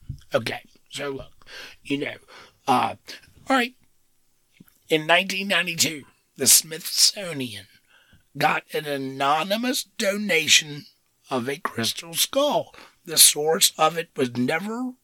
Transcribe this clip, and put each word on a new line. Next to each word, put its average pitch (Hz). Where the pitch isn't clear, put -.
okay, 117
so 139
look, -
you 143
know, 127
uh, 113
all 269
right. 247
In 156
nineteen 190
ninety-two, 165
the 135
Smithsonian 160
got 170
an 151
anonymous 147
donation 165
of 127
a 143
crystal -
skull. 247
The 160
source 156
of 156
it 165
was 123
never 202